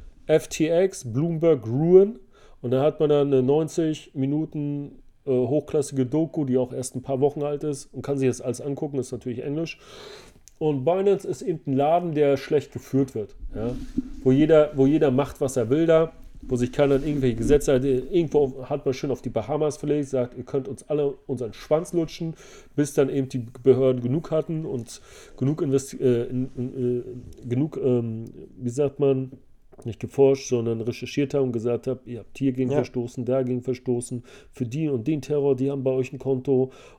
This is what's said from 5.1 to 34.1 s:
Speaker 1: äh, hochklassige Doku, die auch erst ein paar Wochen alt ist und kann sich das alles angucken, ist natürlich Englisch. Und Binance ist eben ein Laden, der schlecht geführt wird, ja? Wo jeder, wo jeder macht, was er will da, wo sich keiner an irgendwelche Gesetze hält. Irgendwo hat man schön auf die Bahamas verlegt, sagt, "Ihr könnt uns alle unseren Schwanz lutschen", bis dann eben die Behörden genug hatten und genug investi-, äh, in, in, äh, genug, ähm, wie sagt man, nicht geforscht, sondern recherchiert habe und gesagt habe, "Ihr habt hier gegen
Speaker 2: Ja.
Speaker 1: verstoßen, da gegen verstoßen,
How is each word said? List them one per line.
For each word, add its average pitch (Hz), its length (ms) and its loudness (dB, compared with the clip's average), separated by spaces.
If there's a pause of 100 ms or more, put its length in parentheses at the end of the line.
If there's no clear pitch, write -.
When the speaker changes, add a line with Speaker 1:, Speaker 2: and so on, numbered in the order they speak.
Speaker 1:
äh, 139 40 -4
hochklassige 135 760 0
Doku, 156 380 -2
die 127 140 0
auch 127 140 -2
erst 127 240 -8
ein 123 60 -8
paar 135 180 -2
Wochen 143 220 2
alt 147 200 -4
ist 147 300 -8
und 135 100 -12
kann 143 160 -4
sich 135 100 2
das 120 120 -2
alles 123 200 -6
angucken, 143 380 -6
ist 123 140 -6
natürlich 120 300 -8
Englisch. 156 360 -6 (800)
Und 147 260 0
Binance 190 440 2
ist - 140 -6
eben 180 240 -4
ein 135 100 0
Laden, 165 380 2
der 143 220 4
schlecht 143 360 -2
geführt 135 420 0
wird, 107 220 -8 (180)
ja? 110 200 -4 (480)
Wo 131 100 6
jeder, 151 440 6
wo 135 100 6
jeder 151 240 4
macht, 127 300 0
was 131 160 -2
er 113 140 0
will 156 160 2
da, 160 260 4 (320)
wo 127 120 -2
sich 123 160 0
keiner 139 240 4
an 143 100 0
irgendwelche 135 300 0
Gesetze 143 340 2
hält. 131 140 4
Irgendwo 135 840 0
hat 143 160 -6
man 139 100 0
schön 143 180 -4
auf 113 100 -6
die 123 80 -6
Bahamas 139 460 -2
verlegt, 147 320 -2
sagt, 127 280 -4
"Ihr 127 60 -12
könnt 131 240 -6
uns - 220 -12
alle 147 260 -2 (140)
unseren 120 240 -6
Schwanz 160 400 -2
lutschen", 165 420 -4 (400)
bis 143 200 0
dann 139 140 4
eben 135 200 -2
die 123 180 -6 (160)
Behörden 127 400 4
genug 131 300 -2
hatten 160 340 -2
und - 340 -8 (360)
genug 151 260 0
investi-, 131 380 0
äh, 123 240 2
in, 127 320 -4
in, 123 640 -4 (220)
äh, 127 40 -10
genug, 135 280 0
ähm, 117 480 0 (320)
wie 123 140 -4
sagt 139 280 -2
man, 135 320 2 (560)
nicht 110 140 -10
geforscht, 135 480 2
sondern 117 320 -2
recherchiert 123 540 -4
habe 139 100 2
und 127 80 -2
gesagt 117 340 -2
habe, 131 180 -4
"Ihr 117 160 -12
habt - 180 -18
hier 139 140 0
gegen 127 180 0
Speaker 2:
Ja. 139 60 0
Speaker 1:
verstoßen, 123 480 -4
da 127 180 0
gegen 123 200 -4
verstoßen, 123 640 -4 (260)